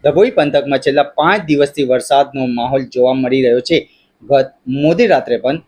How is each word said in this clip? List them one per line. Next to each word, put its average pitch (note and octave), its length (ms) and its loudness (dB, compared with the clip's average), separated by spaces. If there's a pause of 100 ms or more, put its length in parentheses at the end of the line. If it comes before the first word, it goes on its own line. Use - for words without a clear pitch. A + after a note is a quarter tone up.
ડભોઈ F3 320 2
પંથકમાં C#3+ 480 -2
છેલ્લા C#3+ 240 0 (100)
પાંચ F3+ 320 0
દિવસથી C#3+ 400 0
વરસાદનો C3+ 560 0 (120)
માહોલ B2+ 360 -4
જોવા B2+ 240 2
મળી C3 260 0
રહ્યો B2 240 2
છે. E3 100 2 (440)
ગત C3 260 2 (340)
મોડી F3 300 2
રાત્રે B2+ 320 0
પણ C#3 240 -2